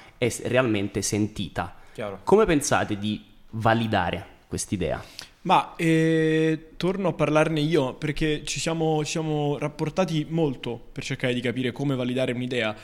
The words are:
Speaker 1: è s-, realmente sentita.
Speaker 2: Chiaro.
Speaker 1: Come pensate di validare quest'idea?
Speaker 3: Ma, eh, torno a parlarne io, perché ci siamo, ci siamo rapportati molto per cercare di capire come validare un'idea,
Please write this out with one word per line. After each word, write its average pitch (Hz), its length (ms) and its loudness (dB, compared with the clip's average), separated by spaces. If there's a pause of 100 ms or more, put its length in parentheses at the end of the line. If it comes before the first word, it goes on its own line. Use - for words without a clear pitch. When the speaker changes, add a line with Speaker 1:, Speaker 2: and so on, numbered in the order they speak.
(180)
Speaker 1:
è 120 100 0
s-, - 140 -4
realmente 110 580 0
sentita. 101 760 -2 (200)
Speaker 2:
Chiaro. 101 280 -8
Speaker 1:
Come 214 220 6
pensate 107 540 2
di 107 260 -4 (260)
validare 110 760 2 (200)
quest'idea? 85 560 -4 (420)
Speaker 3:
Ma, 170 320 2
eh, 160 1040 2
torno 190 300 -2
a 156 40 2
parlarne 151 480 2
io, 147 320 2
perché 156 540 -2
ci - 120 -6
siamo, 160 460 0
ci 147 60 -6
siamo 151 480 -2
rapportati 151 680 -2
molto 139 640 -2
per - 140 -10
cercare 127 300 -2
di 120 80 -2
capire 123 280 -2
come 139 240 -2
validare 127 380 0
un'idea, 120 500 -2